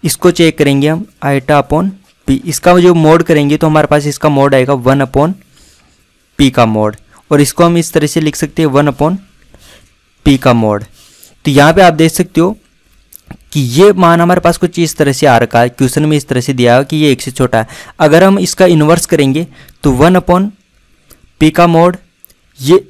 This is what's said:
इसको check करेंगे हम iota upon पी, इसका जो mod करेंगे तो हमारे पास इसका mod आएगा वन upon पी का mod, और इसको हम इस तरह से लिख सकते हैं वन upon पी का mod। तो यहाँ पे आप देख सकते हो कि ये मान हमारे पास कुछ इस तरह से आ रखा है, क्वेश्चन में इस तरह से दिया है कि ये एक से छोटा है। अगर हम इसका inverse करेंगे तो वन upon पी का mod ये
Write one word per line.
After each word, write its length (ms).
इसको 280
check 260
करेंगे 300
हम 180
iota 360
upon 280
पी, 180
इसका 340
जो 140
mod 280
करेंगे 340
तो 100
हमारे 200
पास 200
इसका 220
mod 260
आएगा 200
वन 300
upon 280
पी 120
का 160
mod, 300
और 100
इसको 240
हम 140
इस 140
तरह 140
से 140
लिख 160
सकते 260
हैं 60
वन 220
upon 260
पी 120
का 160
mod। 300
तो 60
यहाँ 220
पे 100
आप 120
देख 180
सकते 280
हो 160
कि 80
ये 340
मान 260
हमारे 200
पास 160
कुछ 220
इस 180
तरह 160
से 140
आ 120
रखा 220
है, 80
क्वेश्चन 380
में 100
इस 120
तरह 120
से 120
दिया 240
है 80
कि 120
ये 160
एक 100
से 80
छोटा 280
है। 80
अगर 240
हम 140
इसका 300
inverse 380
करेंगे 400
तो 100
वन 260
upon 300
पी 100
का 180
mod 280
ये 320